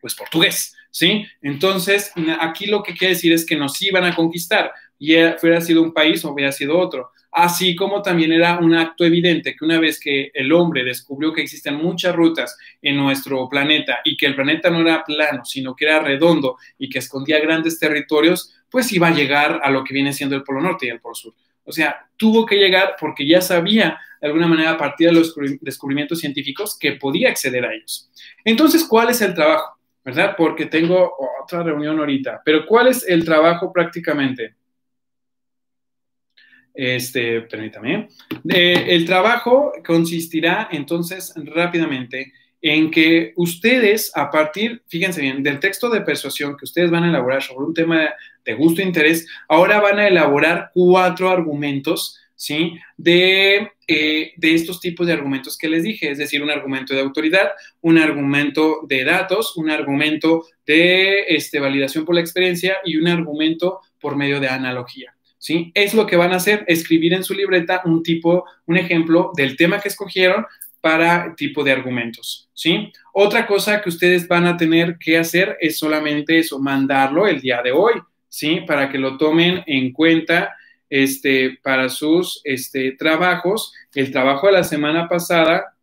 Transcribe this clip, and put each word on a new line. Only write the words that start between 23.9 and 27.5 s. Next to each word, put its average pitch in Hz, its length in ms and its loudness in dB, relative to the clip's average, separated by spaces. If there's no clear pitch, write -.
de 147 60 -4
alguna 160 200 2
manera, 160 240 2
a 160 60 -2
partir 147 300 0
de 170 60 6
los 165 200 4
descubri-, 139 280 -6
descubrimientos 143 580 -6
científicos, 139 580 -8
que 143 160 -2
podía 139 360 -2
acceder 127 360 -4